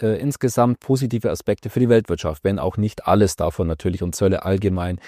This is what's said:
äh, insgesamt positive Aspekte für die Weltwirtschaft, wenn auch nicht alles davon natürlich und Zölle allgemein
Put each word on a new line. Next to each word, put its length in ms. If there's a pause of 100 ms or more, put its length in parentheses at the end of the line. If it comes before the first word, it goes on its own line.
äh, 200
insgesamt 580
positive 500
Aspekte 400
für 120
die 80
Weltwirtschaft, 560
wenn 120
auch 200
nicht 280
alles 300
davon 320
natürlich 340
und 140
Zölle 300
allgemein 640